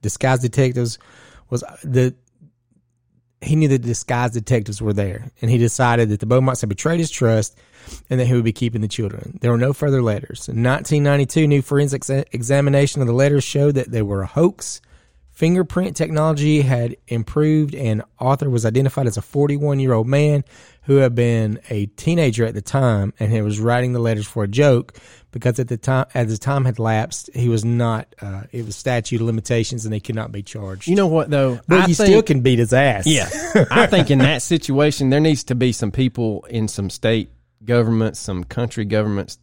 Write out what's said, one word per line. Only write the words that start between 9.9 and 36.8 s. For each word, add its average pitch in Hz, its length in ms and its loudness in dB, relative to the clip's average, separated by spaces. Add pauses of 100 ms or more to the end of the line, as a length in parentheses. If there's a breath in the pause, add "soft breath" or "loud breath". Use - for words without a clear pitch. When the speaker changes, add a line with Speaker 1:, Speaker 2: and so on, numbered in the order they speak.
Speaker 1:
letters. - 460 -4
In 117 120 -2
nineteen 143 420 0
ninety-two, 143 440 2
new 143 140 4
forensic 143 420 -2
exa-, 135 300 -4
examination 139 680 0
of 127 60 0
the 117 60 0
letters 139 320 2
showed 143 300 2
that 127 160 -4
they 117 100 -2
were 101 220 -2
a 90 40 -6
hoax. - 540 -2 (500)
Fingerprint 180 640 0
technology 151 640 0
had 123 360 0 (100)
improved, 151 680 0
and 110 300 -2 (160)
Arthur 135 300 0
was 117 160 0
identified 131 420 0
as 113 80 -2
a 107 60 -6
forty-one-year-old 143 840 0
man 143 380 2 (400 soft breath)
who 139 140 4
had 127 180 4
been 113 540 0
a 104 160 -2
teenager 127 600 0
at 113 100 -6
the 101 80 -6
time 110 560 0
and 107 120 0
he 113 120 2
was 104 160 -2
writing 123 340 0
the 123 60 -2
letters 113 260 -2
for 110 180 -4
a 101 40 -2
joke 123 440 2 (400 soft breath)
because 120 280 -2
at 123 80 -2
the 120 100 -6
time, 131 380 -2
as 117 160 -2
the 110 60 -4
time 135 280 -2
had 117 140 -2
lapsed, 110 560 -2
he 123 120 0
was 113 160 0
not, 117 440 -2 (160)
uh, 98 180 -10 (100)
it 120 140 -10
was 107 100 -12
statute 120 460 -4
of 117 60 -2
limitations 113 580 -2
and 107 80 -6
he 104 60 -4
could - 160 -8
not 110 160 -8
be 101 100 -12
charged. 98 460 -12
Speaker 2:
You 175 80 2
know 202 100 4
what, 156 240 0
though? 135 380 0
Speaker 1:
But 185 140 6
Speaker 2:
I 185 40 4
Speaker 1:
you 175 80 4
still 208 140 2
Speaker 2:
think 214 180 8
Speaker 1:
can 139 160 2
beat 123 160 4
his 117 160 2
ass. 123 320 2
Speaker 2:
Yeah. 135 240 2 (240)
Speaker 1:
<laughs> 185 160 6
Speaker 2:
I 220 160 4
think 175 240 2
in 143 100 4
that 131 220 2
situation, 143 720 0
there 143 80 4
needs 156 240 2
to - 120 -4
be 120 180 0
some 104 180 -4
people 120 580 -2
in 110 180 -2
some 98 220 -4